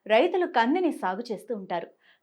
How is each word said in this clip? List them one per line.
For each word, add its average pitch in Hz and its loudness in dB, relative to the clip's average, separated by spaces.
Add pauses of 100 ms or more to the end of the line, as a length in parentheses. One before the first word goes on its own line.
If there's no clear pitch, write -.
రైతులు 349 4
కందిని 285 2
సాగు 190 -4
చేస్తూ 214 -8
ఉంటారు. 185 -8 (360)